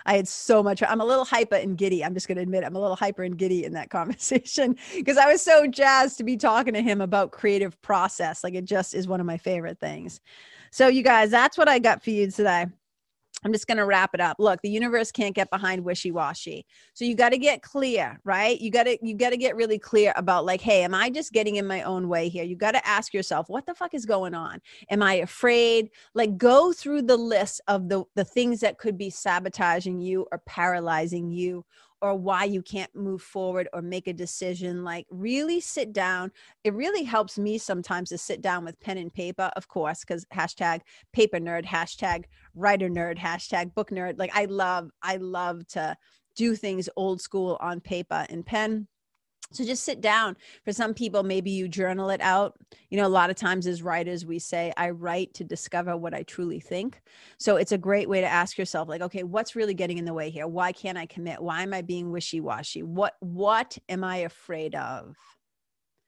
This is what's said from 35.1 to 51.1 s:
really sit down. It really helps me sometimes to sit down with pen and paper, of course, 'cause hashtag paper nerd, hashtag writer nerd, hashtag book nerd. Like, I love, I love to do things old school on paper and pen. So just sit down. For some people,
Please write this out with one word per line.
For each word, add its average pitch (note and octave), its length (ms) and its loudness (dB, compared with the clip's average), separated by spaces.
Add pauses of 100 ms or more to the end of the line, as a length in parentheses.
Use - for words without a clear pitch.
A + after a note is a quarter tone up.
really C4+ 480 -2
sit A3+ 340 -8
down. F#3 380 -2 (320)
It G#3 100 0
really E4 300 -2
helps A3 340 0
me G#3 220 -2
sometimes F3+ 500 -6
to F3 80 -10
sit E3 240 -8
down F3+ 240 -2
with E3 140 -14
pen F#3+ 180 -8
and F3 160 -10
paper, F#3 420 -4
of - 120 -12
course, D#3+ 360 -4
'cause E3+ 300 -8
hashtag E3+ 480 -2 (320)
paper G#3+ 240 4
nerd, E3+ 260 -4
hashtag F3 600 -4 (320)
writer F#3+ 340 2
nerd, E3+ 300 -4
hashtag F3 560 -4
book G#3+ 160 -4
nerd. F3+ 260 -6
Like, F#3 160 -4
I G#3 120 2
love, F#3 440 -2 (140)
I F#3+ 140 -2
love F3+ 500 -6
to D#3+ 280 -6 (400)
do A3+ 200 0
things F#3 400 -6
old F#3+ 260 -2
school F#3 400 -4
on F3 180 -6
paper E3+ 500 -6
and E3+ 140 -10
pen. G#3+ 440 -4 (680)
So B3+ 120 -6
just B3 180 -4
sit B3 160 -6
down. G#3 380 2 (260)
For G#3+ 80 -6
some A3 220 -2
people, G#3 300 -2